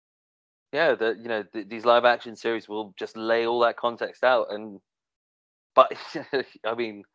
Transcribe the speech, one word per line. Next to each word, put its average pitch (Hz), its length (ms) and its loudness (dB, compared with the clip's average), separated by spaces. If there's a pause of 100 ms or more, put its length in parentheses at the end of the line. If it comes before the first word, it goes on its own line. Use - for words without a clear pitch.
(760)
yeah, 151 180 4
the, 110 260 0
you 117 100 -12
know, 107 140 -2 (100)
th-, 104 160 -10
these 113 160 -10
live 120 200 6
action 117 300 2
series 113 320 -4
will 104 320 -8
just - 160 -10
lay 113 320 0
all 120 140 0
that 117 160 2
context 117 460 -4
out. 123 300 2
And, 104 260 -12 (920)
but, 131 180 6 (220)
<laughs> 135 520 -6
I 113 100 -2
mean, 107 280 -6 (120)